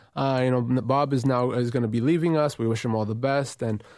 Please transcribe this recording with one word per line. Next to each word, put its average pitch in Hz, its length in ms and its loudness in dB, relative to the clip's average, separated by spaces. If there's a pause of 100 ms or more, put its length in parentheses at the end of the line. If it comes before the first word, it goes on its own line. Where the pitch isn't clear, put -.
(140)
Uh, 135 300 0
you 127 80 2
know, 127 60 2
n-, 123 260 0
Bob 139 300 0
is 127 120 0
now, 127 260 2
is 120 200 -2
gonna 120 160 0
be 113 140 0
leaving 165 340 2
us. 151 220 0
We 113 100 0
wish 113 160 -2
him 117 100 0
all 110 120 0
the 110 100 -2
best." 135 460 -2
And 110 200 -4 (160)